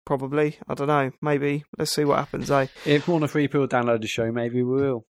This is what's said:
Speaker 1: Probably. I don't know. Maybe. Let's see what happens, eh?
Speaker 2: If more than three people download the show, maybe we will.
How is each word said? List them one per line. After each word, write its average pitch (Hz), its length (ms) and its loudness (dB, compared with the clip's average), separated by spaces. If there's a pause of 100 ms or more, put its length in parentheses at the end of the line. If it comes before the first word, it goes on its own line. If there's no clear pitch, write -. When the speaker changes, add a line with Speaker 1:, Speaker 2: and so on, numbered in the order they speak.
Speaker 1:
Probably. 143 520 -2 (100)
I 147 60 -4
don't 139 140 -2
know. 139 240 2 (100)
Maybe. 143 420 0 (140)
Let's 151 160 -2
see 151 100 0
what 143 160 4
happens, 135 320 -6
eh? 139 160 2 (180)
Speaker 2:
If 147 220 2
more 170 140 2
than 143 80 0
three 151 180 2
people 139 220 0
download 120 320 2
the 110 60 -6
show, 113 220 -2
maybe 120 320 -2
we 127 200 0
will. 127 320 -2